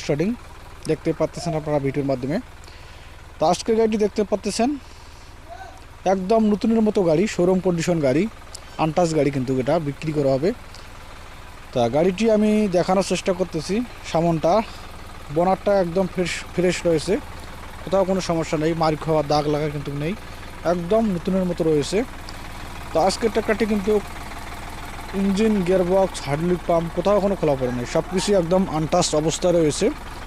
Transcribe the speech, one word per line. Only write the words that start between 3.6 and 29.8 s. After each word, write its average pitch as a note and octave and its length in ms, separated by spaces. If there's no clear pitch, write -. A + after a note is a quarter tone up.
গাড়িটি A3+ 260
দেখতে G#3 260
পাচ্ছেন G#3+ 400
একদম G3 300
নতুনের A3 340
মতো G#3 220
গাড়ি, D#3+ 160
শোরুম F#3 320
কন্ডিশন E3+ 400
গাড়ি, C3+ 160
আনটাচ D#3+ 360
গাড়ি C#3+ 180
কিন্তু C3 160
এটা C#3 120
বিক্রি D3+ 320
করা C3+ 160
হবে। D3 160
তা B2 100
গাড়িটি F#3 280
আমি G#3+ 140
দেখানোর F#3 340
চেষ্টা F#3 280
করতেছি, F3 360
সামনটা, E3 420
বোনারটা F#3 380
একদম F3 280
ফ্রেশ, F3+ 200
ফ্রেশ F3+ 220
রয়েছে, E3 260
কোথাও F#3+ 280
কোনো F#3+ 180
সমস্যা E3 340
নেই, D#3+ 180
মার D#3 140
খাওয়া D#3 180
দাগ D3 120
লাগা D3+ 200
কিন্তু C#3+ 160
নেই, E3+ 120
একদম F3+ 300
নতুনের F#3 360
মতো E3+ 200
রয়েছে। D3+ 280
তো - 40
আজকের G#3 280
ট্রাক্টরটি A3 380
কিন্তু G#3 200
ইঞ্জিন, G3 320
গিয়ারবক্স, F#3 600
হাইড্রোলিক E3 420
পাম্প E3+ 180
কোথাও G3 280
কোনো G3 160
খোলা D3 200
পড়ে B2 180
নেই, A#2+ 160
সব D#3+ 180
কিছুই F#3+ 300
একদম F#3 200
আনটাচ D#3+ 320
অবস্থায় E3 380
রয়েছে। D#3+ 280